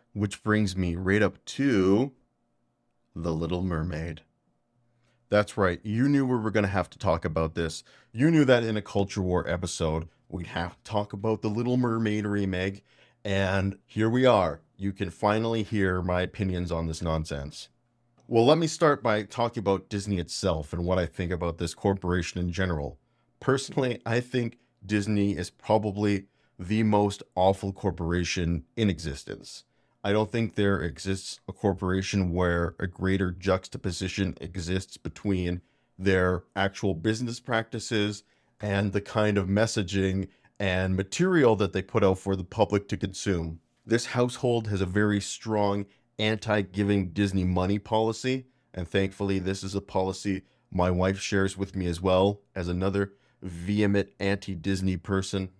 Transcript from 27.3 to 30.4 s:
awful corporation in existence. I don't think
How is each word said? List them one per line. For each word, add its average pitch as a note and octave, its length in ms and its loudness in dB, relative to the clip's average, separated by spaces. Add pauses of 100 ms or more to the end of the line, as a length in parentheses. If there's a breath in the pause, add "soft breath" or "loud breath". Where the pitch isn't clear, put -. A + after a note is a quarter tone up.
awful F#2+ 380 2
corporation E2+ 920 -2 (120)
in G#2+ 140 2
existence. - 720 -10 (380)
I G2+ 100 -2
don't G#2+ 180 0
think A2+ 240 -2